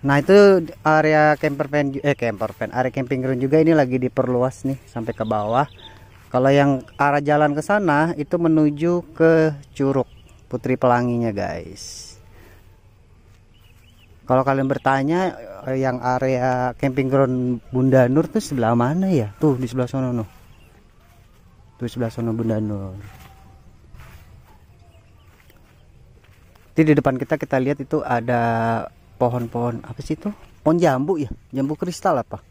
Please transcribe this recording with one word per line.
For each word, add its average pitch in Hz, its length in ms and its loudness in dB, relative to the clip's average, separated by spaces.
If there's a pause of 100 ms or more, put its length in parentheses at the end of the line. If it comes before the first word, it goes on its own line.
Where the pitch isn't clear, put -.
Nah, 139 160 4
itu 190 480 6 (160)
area 156 560 4
camper 147 240 -2
van 143 320 -2
ju-, 131 80 -10
eh, 143 80 2
camper 110 400 -4
van, - 240 -8
area 127 160 -2
camping 131 320 -4
ground 131 160 -2
juga 135 160 2
ini 160 160 4
lagi 131 240 2
diperluas 127 720 -2
nih 135 160 -4
sampai 117 320 -10
ke 113 80 -6
bawah. 110 400 0 (640)
Kalau 131 240 2
yang 139 320 2 (160)
arah 143 240 0
jalan 147 320 2
ke 151 80 -4
sana 170 560 0
itu 147 160 -4
menuju 160 640 2 (160)
ke 160 400 4 (160)
Curug 135 320 0 (400)
Putri 127 320 -4
Pelanginya, 120 560 0
guys. - 880 -10 (2000)
Kalau 127 160 4
kalian 135 240 0
bertanya, 139 720 0 (320)
eh, 131 80 -2
yang 127 240 -2
area 127 720 -2
camping 135 320 -2
ground 127 640 0
Bunda 127 320 4
Nur 147 240 0
tuh - 160 -4
sebelah 117 320 0
mana 156 320 0
ya? 117 320 0
Tuh, 147 160 2
di 127 80 -6
sebelah 123 240 -4
sono, 131 240 -4
noh. 113 160 -4 (1500)
Tuh, 120 80 -6
sebelah 117 240 -6
sono 113 240 -4
Bunda 113 240 -2
Nur. 101 320 -6 (3750)
Nanti 160 80 4
di 156 80 6
depan 139 240 2
kita, 143 240 -4
kita - 160 -4
lihat 131 240 -2
itu 143 240 -4
ada 120 380 -2 (720)
pohon-pohon, 120 720 -4
apa 120 160 -14
sih - 160 -6
itu? - 80 -10 (400)
Pohon 156 80 4
jambu 156 480 0
ya? 117 80 -6 (240)
Jambu 135 240 -2
kristal 175 400 -2
apa? - 320 -8